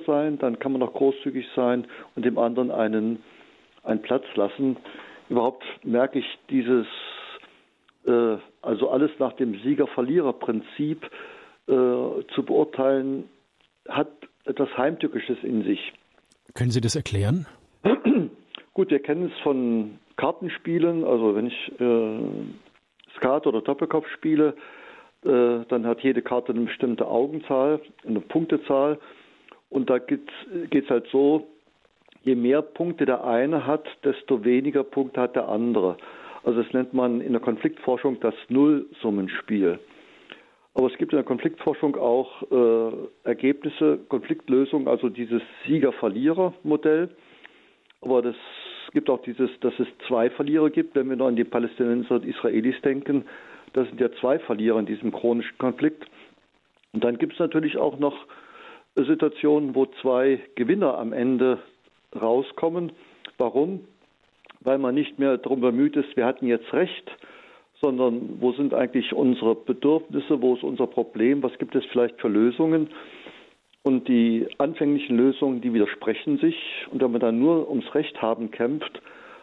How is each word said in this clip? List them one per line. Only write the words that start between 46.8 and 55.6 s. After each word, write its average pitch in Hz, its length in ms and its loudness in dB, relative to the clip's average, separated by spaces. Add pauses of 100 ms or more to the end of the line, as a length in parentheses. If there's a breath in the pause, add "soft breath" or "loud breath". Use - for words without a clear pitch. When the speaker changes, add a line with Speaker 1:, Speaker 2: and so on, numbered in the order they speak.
Speaker 1:
Aber 123 200 2
das 120 140 -2 (560)
gibt 151 180 0
auch 127 120 2
dieses, 123 280 -2 (120)
dass 120 180 0
es 123 80 0 (200)
zwei 120 240 2
Verlierer 151 380 2
gibt, 160 260 -2
wenn 131 140 0
wir 131 60 -2
noch 127 120 0
an 120 100 2
die 120 80 4
Palästinenser 120 720 0
und 113 100 0
Israelis 120 560 0
denken. 139 420 0 (500 loud breath)
Das 127 140 0
sind 110 120 -12
ja 120 200 2
zwei 139 200 2
Verlierer 110 400 0
in 101 60 0
diesem 107 260 -4
chronischen 117 460 -2
Konflikt. 131 480 -2 (880 loud breath)